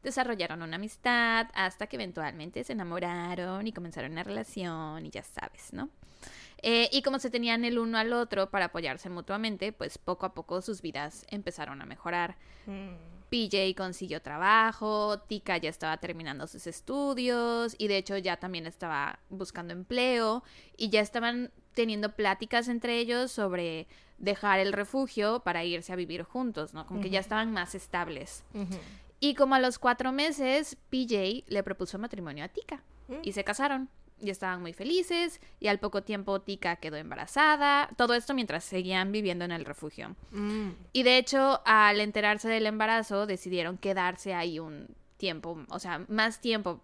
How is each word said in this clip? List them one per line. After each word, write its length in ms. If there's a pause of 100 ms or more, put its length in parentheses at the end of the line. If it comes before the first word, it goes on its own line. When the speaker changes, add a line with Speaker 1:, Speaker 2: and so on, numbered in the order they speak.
Speaker 1:
desarrollaron 600
una 160
amistad 760
hasta 340
que 100
eventualmente 640
se 100
enamoraron 920
y 60
comenzaron 400
una 100
relación 800
y 40
ya 140
sabes, 500
¿no? 160 (720)
Eh, 300
y 100
como 180
se 100
tenían 360
el 120
uno 200
al 160
otro 360
para 160
apoyarse 440
mutuamente, 640
pues 240
poco 280
a 80
poco 280
sus 200
vidas 480
empezaron 520
a 40
mejorar. 520 (280)
Speaker 2:
Mm. 300 (340)
Speaker 1:
P 220
J 60 (180)
consiguió 460
trabajo, 1040
Tika 300
ya 120
estaba 280
terminando 500
sus 180
estudios 1120
y 120
de 80
hecho 200
ya 200
también 300
estaba 520 (100)
buscando 440
empleo 680 (340)
y 120
ya 120
estaban 500 (220)
teniendo 420
pláticas 540
entre 300
ellos 320
sobre 560 (300)
dejar 420
el 120
refugio 680
para 240
irse 260
a 60
vivir 260
juntos, 500
¿no? 140
Como 140
que 80
ya 100
Speaker 2:
Ujú. 60
Speaker 1:
estaban 260
más 240
estables. 680 (100)
Speaker 2:
Ujú. 260 (400)
Speaker 1:
Y 160
como 200
a 40
los 180
cuatro 360
meses, 640 (120)
P 200
J 420
le 120
propuso 360
matrimonio 460
a 20
Tika 340 (280)
Speaker 2:
Mm. 140
Speaker 1:
y 100
se 100
casaron. 460 (320)
Y 80
estaban 320
muy 100
felices, 680 (180)
y 80
al 100
poco 260
tiempo 360
Tika 380
quedó 180
embarazada. 1040
Todo 160
esto 200
mientras 300
seguían 480
viviendo 320
en 80
el 140
refugio. 500 (160)
Speaker 2:
Mm. 380 (240)
Speaker 1:
Y 100
de 140
hecho, 480
al 340
enterarse 480
del 180
embarazo, 600
decidieron 500
quedarse 560
ahí 240
un 300 (300)
tiempo, 420 (100)
o 100
sea, 280
más 320
tiempo 440